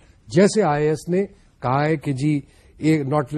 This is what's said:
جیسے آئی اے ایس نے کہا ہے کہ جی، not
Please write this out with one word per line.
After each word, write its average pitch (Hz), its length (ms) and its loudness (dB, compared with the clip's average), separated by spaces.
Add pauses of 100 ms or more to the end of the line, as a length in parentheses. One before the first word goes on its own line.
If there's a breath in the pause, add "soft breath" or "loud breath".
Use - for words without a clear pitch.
(340 soft breath)
جیسے 202 280 4
آئی 147 220 0
اے 151 40 2
ایس 156 200 -4
نے 185 160 0 (380 soft breath)
کہا 135 240 0
ہے 160 180 0
کہ 147 80 -2 (100)
جی، 151 120 0 (800 soft breath)
not 147 260 -2